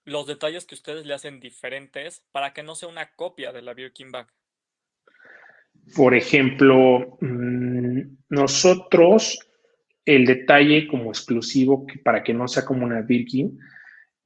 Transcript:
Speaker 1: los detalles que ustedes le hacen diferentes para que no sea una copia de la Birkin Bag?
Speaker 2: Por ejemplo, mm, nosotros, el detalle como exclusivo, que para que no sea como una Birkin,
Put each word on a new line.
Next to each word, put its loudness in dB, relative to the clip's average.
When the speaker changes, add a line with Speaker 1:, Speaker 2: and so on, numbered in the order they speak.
Speaker 1:
los -10
detalles -10
que -20
ustedes -18
le -10
hacen -16
diferentes -16
para -8
que -18
no -18
sea -16
una -16
copia -12
de -20
la -18
Birkin -20
Bag? -14
Speaker 2:
Por 6
ejemplo, 2
mm, -6
nosotros, 2
el 6
detalle 4
como -6
exclusivo, -2
que -20
para -2
que -4
no -4
sea -4
como -4
una -4
Birkin, -4